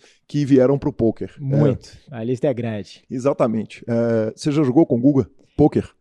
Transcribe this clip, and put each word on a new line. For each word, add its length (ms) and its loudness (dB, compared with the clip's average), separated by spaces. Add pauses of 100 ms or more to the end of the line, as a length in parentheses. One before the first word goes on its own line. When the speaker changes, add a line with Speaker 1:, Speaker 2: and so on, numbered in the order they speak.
(260)
Speaker 1:
que 180 -2
vieram 340 4
pro 140 -4
poker. 460 -4
Speaker 2:
Muito. 520 0 (200)
Speaker 1:
É. 60 -14
Speaker 2:
A 80 -10
lista 220 -2
é 80 0
grande. 560 -10
Speaker 1:
Exatamente. 760 -2
É... 480 0
você 160 -6
já 120 0
jogou 240 2
com 100 -2
o 40 -2
Guga? 280 2 (280)
Poker? 340 2 (100)